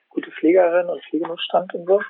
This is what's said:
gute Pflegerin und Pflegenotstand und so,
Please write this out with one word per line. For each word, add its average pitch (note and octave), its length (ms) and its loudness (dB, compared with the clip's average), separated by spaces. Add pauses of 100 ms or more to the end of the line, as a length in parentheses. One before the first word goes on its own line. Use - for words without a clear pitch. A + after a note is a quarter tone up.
gute - 240 -10
Pflegerin F3 560 2
und - 160 -6
Pflegenotstand F3 680 -4
und F3 120 -8
so, G3 240 4